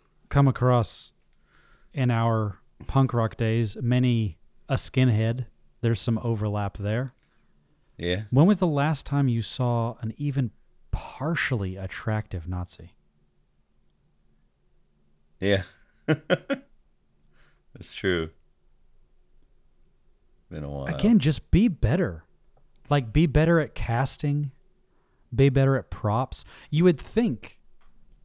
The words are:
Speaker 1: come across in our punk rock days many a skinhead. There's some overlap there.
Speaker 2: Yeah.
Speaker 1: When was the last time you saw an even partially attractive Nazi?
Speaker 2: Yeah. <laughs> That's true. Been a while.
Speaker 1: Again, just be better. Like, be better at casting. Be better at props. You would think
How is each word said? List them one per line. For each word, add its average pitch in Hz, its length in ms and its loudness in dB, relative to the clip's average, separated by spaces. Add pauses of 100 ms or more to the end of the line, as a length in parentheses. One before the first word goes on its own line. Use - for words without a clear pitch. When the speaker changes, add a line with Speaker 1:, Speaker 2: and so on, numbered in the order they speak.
(300)
Speaker 1:
come 139 180 6
across 123 640 0 (800)
in 127 180 0
our 113 480 0 (280)
punk 135 260 2
rock 113 240 0
days 113 440 0
many 120 580 0 (300)
a 139 60 -2
skinhead. 120 720 0 (360)
There's 117 180 0
some 113 220 -2
overlap 104 560 -4
there. 110 340 -4 (840)
Speaker 2:
Yeah. 87 320 -2
Speaker 1:
When 139 160 4
was 202 120 2
the 190 80 0
last 147 400 -2
time 139 220 0
you 117 140 -2
saw 120 580 -4
an 113 160 -8
even 135 340 -4 (400)
partially 117 880 -4
attractive 95 720 -6
Nazi? 90 460 -8 (2500)
Speaker 2:
Yeah. 95 220 2 (220)
<laughs> - 220 -20
That's 180 560 -2 (1300)
true. 87 380 -2 (2250)
Been 78 140 -10
a 71 60 -8
while. 69 160 -8
Speaker 1:
Again, 214 320 2
just 147 320 0
be 208 180 6
better. 123 560 -2 (680)
Like, 131 220 0
be 165 140 4
better 160 340 4
at 139 140 -4
casting. 139 760 -2 (840)
Be 135 140 6
better 135 280 4
at - 140 -6
props. 113 540 -2 (260)
You 156 140 2
would 175 160 6
think - 600 -4 (640)